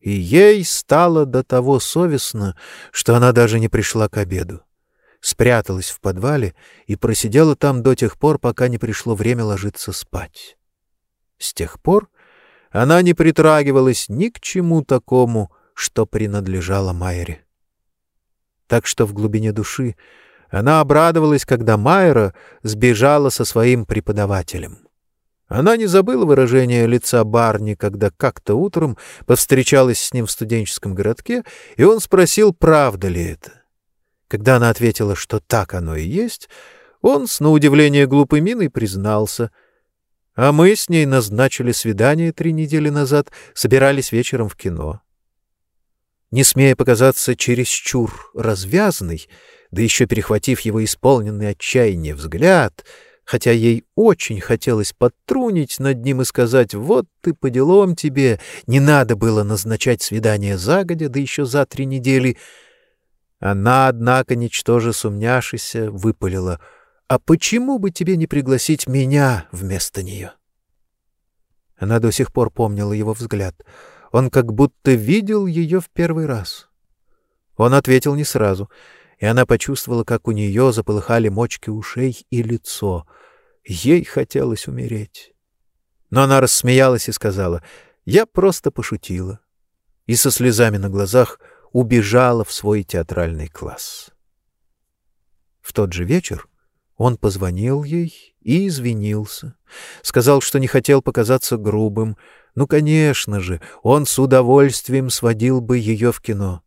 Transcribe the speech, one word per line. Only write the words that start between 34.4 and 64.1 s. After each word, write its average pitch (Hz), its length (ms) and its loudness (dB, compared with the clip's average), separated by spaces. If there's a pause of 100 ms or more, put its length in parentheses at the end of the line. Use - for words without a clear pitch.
она 117 140 4
ответила, 107 460 0
что - 240 -6
так 101 340 -4
оно 82 220 -6
и 78 100 -6
есть, 202 420 -6 (540)
он, 269 240 2
с - 140 -6
на 151 100 4
удивление 143 560 6
глупой 139 340 2
миной, 196 300 -2
признался — 107 800 -2 (840)
«А 135 180 4
мы 170 220 6
с - 140 -8
ней 165 180 2
назначили 123 640 0
свидание 139 600 0
три 165 200 -4
недели 156 360 -2
назад, 147 420 0 (240)
собирались 135 580 2
вечером 117 360 -2
в - 80 -14
кино». 85 440 -8 (1300)
Не 131 140 0
смея 131 300 4
показаться 127 600 2
чересчур - 1000 -4
развязной, 104 920 -2 (420)
да - 120 -2
ещё 117 240 2
перехватив 110 540 -2
его 110 220 -2
исполненный 107 680 0
отчаяния 92 640 -2
взгляд, 98 720 0 (400)
хотя - 260 -2
ей 117 340 2 (100)
очень 180 460 0
хотелось 110 540 -2
подтрунить 190 840 -2
над 135 240 -2
ним 131 200 -2
и - 20 0
сказать: 120 500 2
«Вот 175 320 0 (140)
ты, 170 140 -2
по 135 160 -4
делам 175 440 4
тебе, 135 460 0 (260)
не 127 140 2
надо 139 360 4
было 107 260 0
назначать 107 580 -2
свидание 104 560 -2
загодя, 160 540 -2
да 127 100 -4
ещё 139 240 -4
за 131 220 0
три - 180 -8
недели», 131 540 0 (1040)
она, 107 460 2
однако, 127 480 0